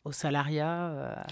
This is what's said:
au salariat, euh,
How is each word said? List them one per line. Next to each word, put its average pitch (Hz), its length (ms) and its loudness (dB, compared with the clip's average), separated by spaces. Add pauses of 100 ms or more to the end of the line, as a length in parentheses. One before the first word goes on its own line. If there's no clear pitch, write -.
au 147 80 -6
salariat, 151 720 2
euh, 139 280 -4 (180)